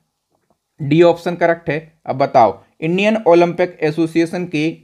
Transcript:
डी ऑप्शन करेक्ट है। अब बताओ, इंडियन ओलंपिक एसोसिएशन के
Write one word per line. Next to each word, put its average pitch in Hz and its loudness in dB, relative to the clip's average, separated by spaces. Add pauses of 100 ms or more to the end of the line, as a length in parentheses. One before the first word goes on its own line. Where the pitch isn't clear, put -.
(800)
डी 147 2
ऑप्शन 170 2
करेक्ट 170 -2
है। 151 -8 (120)
अब 123 -6
बताओ, 131 2 (180)
इंडियन 196 0 (100)
ओलंपिक 175 2
एसोसिएशन 165 -2
के 160 -6